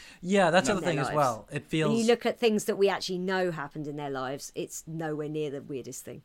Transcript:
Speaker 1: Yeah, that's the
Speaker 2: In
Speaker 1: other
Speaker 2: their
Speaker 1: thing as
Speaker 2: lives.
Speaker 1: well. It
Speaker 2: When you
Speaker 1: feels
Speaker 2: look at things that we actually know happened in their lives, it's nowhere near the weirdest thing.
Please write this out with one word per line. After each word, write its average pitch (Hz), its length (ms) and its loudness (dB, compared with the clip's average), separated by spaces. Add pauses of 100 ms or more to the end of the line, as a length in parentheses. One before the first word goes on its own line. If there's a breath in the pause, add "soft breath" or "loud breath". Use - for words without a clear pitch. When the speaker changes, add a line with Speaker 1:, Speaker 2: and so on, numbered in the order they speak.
(220 loud breath)
Speaker 1:
Yeah, 180 300 4
that's 180 160 6
the 214 60 2
Speaker 2:
In 190 40 0
Speaker 1:
other 170 80 -4
Speaker 2:
their 175 60 2
Speaker 1:
thing 151 80 0
as 147 80 2
Speaker 2:
lives. - 100 -2
Speaker 1:
well. 120 340 2
It 143 200 -6
Speaker 2:
When 156 200 2
you 226 60 4
Speaker 1:
feels 226 100 2
Speaker 2:
look 233 200 4
at - 120 -2
things 214 260 2
that 202 120 0
we 196 120 6
actually 185 280 -2
know 185 340 0
happened 147 360 -8
in 147 100 -8
their 147 140 -6
lives, 135 440 -6
it's - 320 -8
nowhere 156 400 -4
near 151 220 -4
the 135 140 -8
weirdest 123 420 -10
thing. - 200 -14